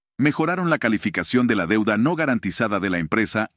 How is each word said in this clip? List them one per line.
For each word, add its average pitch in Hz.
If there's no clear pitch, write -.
mejoraron 165
la 151
calificación 113
de 113
la 87
deuda 107
no 139
garantizada 113
de 98
la 90
empresa 107